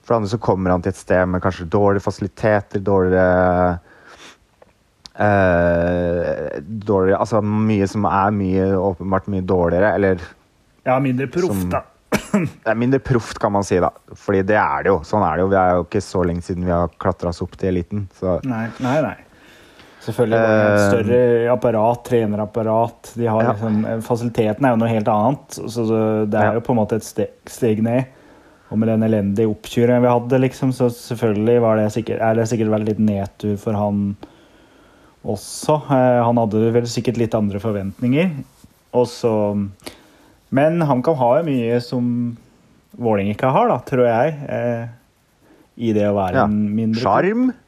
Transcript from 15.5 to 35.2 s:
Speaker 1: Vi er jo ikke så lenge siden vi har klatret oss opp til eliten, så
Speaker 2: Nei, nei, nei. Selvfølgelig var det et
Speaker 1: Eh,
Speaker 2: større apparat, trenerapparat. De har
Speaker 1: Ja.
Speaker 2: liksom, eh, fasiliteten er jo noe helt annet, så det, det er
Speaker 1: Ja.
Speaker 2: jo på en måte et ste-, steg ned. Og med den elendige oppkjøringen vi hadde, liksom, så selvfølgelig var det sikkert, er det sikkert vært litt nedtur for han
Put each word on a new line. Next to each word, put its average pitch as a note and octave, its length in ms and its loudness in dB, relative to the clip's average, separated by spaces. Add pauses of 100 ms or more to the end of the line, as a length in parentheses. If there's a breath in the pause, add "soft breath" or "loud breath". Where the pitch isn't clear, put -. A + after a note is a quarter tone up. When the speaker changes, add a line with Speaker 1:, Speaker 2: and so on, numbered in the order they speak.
Speaker 1:
Vi G2 80 2
er F2+ 160 4
jo F2+ 100 0
ikke G2+ 180 -4
så F#2 220 -4
lenge F2 180 -4
siden F2+ 220 -6
vi F2+ 80 -2
har E2+ 160 0 (100)
klatret F2+ 320 -4
oss E2+ 120 -8
opp - 160 -10
til F#2+ 100 -2
eliten, F#2 460 -4
så F2+ 300 -2
Speaker 2:
Nei, A#2 240 -6 (120)
nei, B2+ 220 -2
nei. G2 140 -4 (840 loud breath)
Selvfølgelig A2+ 400 0
var A2+ 80 4
det G#2+ 140 4
et G#2 180 4
Speaker 1:
Eh, G2+ 80 4
Speaker 2:
større A#2+ 640 2
apparat, A#2+ 520 0
trenerapparat. A2 1080 -2
De A#2 120 -4
har A2 180 2
Speaker 1:
Ja. A#2+ 80 0
Speaker 2:
liksom, G#2+ 320 -2
eh, A2+ 160 -4
fasiliteten A#2 640 -2
er C3 80 4
jo A2+ 80 2
noe A#2 80 2
helt A2 200 0
annet, A2+ 500 0 (100)
så A#2 180 -4
det, A2 440 0
det G#2+ 100 0
er G#2 80 4
Speaker 1:
Ja. G#2+ 60 0
Speaker 2:
jo A#2 60 0
på A#2 120 -8
en A#2 80 2
måte G#2+ 160 0
et G#2+ 80 -4
ste-, - 240 -6 (180)
steg G#2+ 360 -2
ned. A#2+ 240 0 (640 loud breath)
Og G#2 80 -2
med A2+ 100 0
den A2 140 2
elendige G#2+ 480 0
oppkjøringen A#2+ 500 0
vi B2 80 4
hadde, A#2+ 320 2
liksom, C3 320 0
så B2+ 180 0
selvfølgelig A2+ 680 0
var A2 160 2
det G#2+ 160 0
sikkert, A2 300 -4
er A2+ 120 2
det A2+ 140 0
sikkert A2 220 0
vært G#2+ 160 0
litt G#2+ 120 -2
nedtur G#2 600 -2
for A2 160 -4
han G2+ 420 -2 (1080 loud breath)